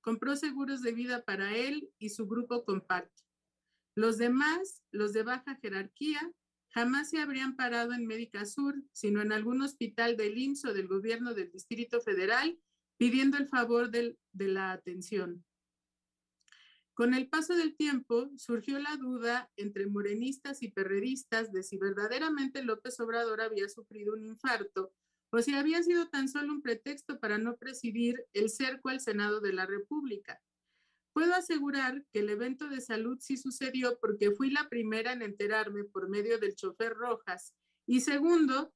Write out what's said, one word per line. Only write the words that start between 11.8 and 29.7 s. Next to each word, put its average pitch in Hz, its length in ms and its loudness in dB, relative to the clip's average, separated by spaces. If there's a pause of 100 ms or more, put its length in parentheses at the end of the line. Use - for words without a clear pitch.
Federal, 233 580 2 (400)
pidiendo 269 400 6
el 277 80 0
favor 240 440 2
del, 233 280 0 (140)
de 196 160 0
la 190 240 0
atención. 180 720 -6 (1500)
Con 240 200 4
el 262 160 0
paso 320 280 2
del 320 180 2
tiempo, 269 600 0
surgió 247 420 -2
la 294 180 -4
duda 247 600 -2
entre 202 320 -4
morenistas 226 720 -2
y 226 80 -6
perredistas 220 840 -2
de 190 120 -2
si 196 120 -10
verdaderamente 262 840 0
López 240 380 -4
Obrador 226 400 0
había 214 280 -2
sufrido 208 460 -6
un 220 100 -8
infarto 220 680 -4 (380)
o 233 120 4
si 277 140 2
había 311 260 4
sido 339 260 4
tan 269 200 0
solo 294 240 -2
un 294 100 -4
pretexto 269 560 -4
para 208 200 0
no 240 180 -2
presidir 240 760 -2
el 214 160 4
cerco 262 420 -2
al 262 100 -2
Senado 208 400 0
de 202 120 0
la 185 140 0
República. 202 760 -6 (720)